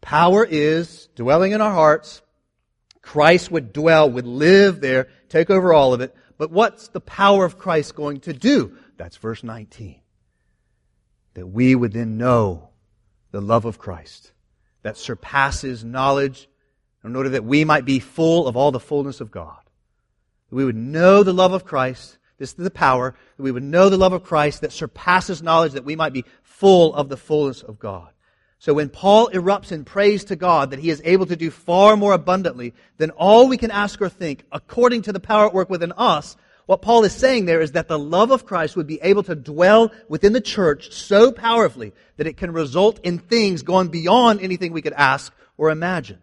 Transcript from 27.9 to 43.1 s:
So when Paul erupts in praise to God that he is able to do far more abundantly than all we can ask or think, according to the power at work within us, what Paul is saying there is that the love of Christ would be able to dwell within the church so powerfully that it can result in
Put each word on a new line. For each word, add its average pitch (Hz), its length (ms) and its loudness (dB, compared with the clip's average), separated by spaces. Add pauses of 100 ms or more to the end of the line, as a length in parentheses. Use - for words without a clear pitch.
So 151 160 -2
when 147 160 -4
Paul 214 400 2
erupts 190 420 -4
in 151 140 -12
praise 202 380 0
to 190 120 -10
God 156 340 0
that 135 100 -12
he 165 100 -4
is 151 160 -6
able 185 180 2
to 170 120 -6
do 160 140 -6
far 196 460 4
more 202 160 2
abundantly 156 600 -4 (240)
than 156 140 -2
all 214 360 6
we 262 80 -2
can 226 140 -6
ask 202 320 -6
or 180 80 -4
think, 151 420 -12
according 240 500 -2
to 208 100 -10
the 190 80 -8
power 214 260 2
at 208 80 -2
work 185 160 -2
within 170 260 -6
us, 190 400 -2 (300)
what - 160 0
Paul 226 220 4
is 196 100 0
saying 254 320 0
there 165 160 2
is 147 100 -4
that 160 160 -4
the 156 100 -4
love 175 320 0
of 254 140 0
Christ 165 320 -6
would 160 100 -6
be 151 140 -12
able 196 220 0
to 175 120 -8
dwell 180 560 2 (200)
within 196 240 2
the 254 80 -2
church 160 500 -4
so 226 400 4
powerfully 185 600 -2 (240)
that 151 80 -6
it 156 100 -10
can 175 160 -10
result 165 500 0
in 175 160 -6